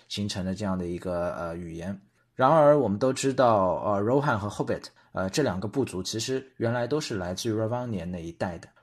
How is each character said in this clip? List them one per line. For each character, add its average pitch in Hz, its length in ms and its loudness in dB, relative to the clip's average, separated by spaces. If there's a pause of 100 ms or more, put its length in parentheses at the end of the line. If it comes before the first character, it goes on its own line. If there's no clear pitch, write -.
形 104 220 -4
成 92 160 -6
了 92 100 -2
这 104 80 -8
样 95 140 -2
的 90 80 -4
一 87 120 -6
个， 87 360 -4
呃， 85 240 -8
语 85 160 -10
言。 90 260 -8 (360)
然 131 140 4
而 151 280 8
我 127 100 4
们 101 120 0
都 131 140 2
知 135 200 0
道， 107 420 6 (100)
呃， 101 160 2
Rohan 131 360 2
和 101 120 -4
Hobbit， - 340 -4 (300)
呃， 92 160 -2
这 151 120 0
两 92 160 0
个 98 100 -6
部 123 180 0
族 95 180 -6
其 107 160 -6
实 131 260 -4 (120)
原 117 140 0
来 120 140 -2
都 139 140 -2
是 147 160 -6
来 90 180 -4
自 104 160 -4
于 107 40 0
Ravanian 110 520 -2
那 90 140 -6
一 82 140 -8
带 90 260 -4
的。 - 80 -18 (160)